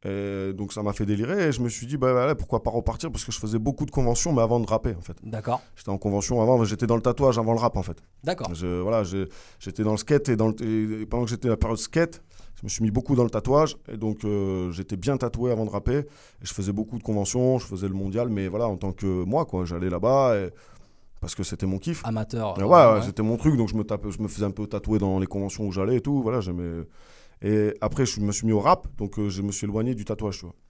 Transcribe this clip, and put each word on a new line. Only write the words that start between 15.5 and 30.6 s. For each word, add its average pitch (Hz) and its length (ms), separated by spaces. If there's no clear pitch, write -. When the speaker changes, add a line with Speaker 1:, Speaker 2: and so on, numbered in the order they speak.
Speaker 1:
avant 110 140
de 101 60
rapper 104 260
et 147 80
je - 100
faisais 98 180
beaucoup 110 280
de - 40
conventions, 123 540
je 117 80
faisais 95 220
le 95 80
mondial, 98 340
mais 98 180
voilà, 107 200
en 101 100
tant 98 160
que 92 320
moi, 135 200
quoi, 90 200
j'allais 87 240
là-bas 117 480
et... 95 120
parce - 140
que - 100
c'était 87 220
mon 95 140
kiff. 165 260
Speaker 2:
Amateur, 110 540
Speaker 1:
Et - 20
Speaker 2:
euh, 196 40
Speaker 1:
ouais, 185 120
ouais, 123 160
Speaker 2:
ouais. 107 100
Speaker 1:
c'était 107 200
mon 113 140
truc, 151 200
donc 113 120
je 95 60
me 107 80
tapais, 104 280
je 101 100
me 107 60
faisais 101 180
un 98 60
peu 104 160
tatouer 107 320
dans 95 180
les 95 100
conventions 101 380
où 98 60
j'allais 98 260
et 117 40
tout, 143 200
voilà, 117 200
j'aimais. 87 420
Et 107 400
après, 123 240
je 107 160
me 104 100
suis 110 160
mis 110 60
au 104 80
rap, 165 260
donc, 101 220
euh, 104 100
je 95 120
me 101 100
suis - 140
éloigné 110 280
du 110 120
tatouage, 104 340
tu 92 60
vois. 85 100